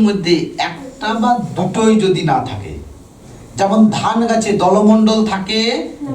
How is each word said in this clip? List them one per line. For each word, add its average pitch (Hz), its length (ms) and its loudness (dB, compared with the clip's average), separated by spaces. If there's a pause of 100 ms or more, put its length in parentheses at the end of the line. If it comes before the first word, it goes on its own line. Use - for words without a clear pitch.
মধ্যে 175 300 2 (340)
একটা - 400 -10 (140)
বা 247 80 2 (260)
দুটোই 214 380 2 (100)
যদি 175 260 0
না 135 80 2 (100)
থাকে, - 240 -10 (880)
যেমন 202 220 2 (160)
ধান 220 220 -2 (120)
গাছে 220 200 0 (140)
দলমণ্ডল 214 540 4 (120)
থাকে 196 300 -4 (540)